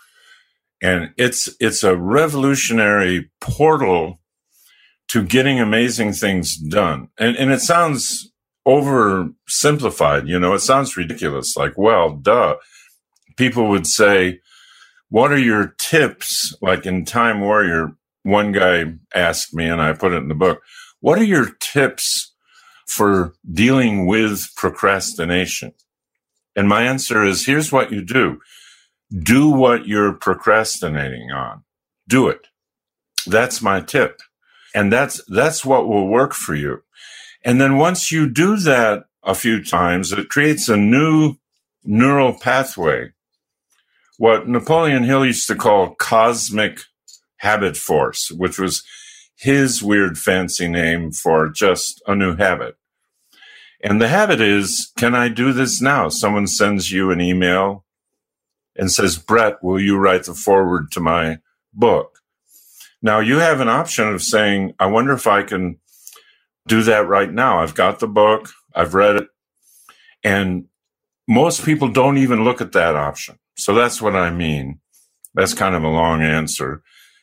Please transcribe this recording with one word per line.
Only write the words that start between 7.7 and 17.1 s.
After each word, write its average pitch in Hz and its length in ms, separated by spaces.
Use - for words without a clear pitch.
oversimplified, 110 1600
you 87 100
know, 90 140
it 98 80
sounds 131 360
ridiculous. 82 600
Like, 73 220
well, 98 320
duh. 90 460
People 120 320
would 95 180
say, 95 540
"What 127 240
are 143 60
your 107 400
tips?" - 800
Like 92 240
in 92 220
Time 117 340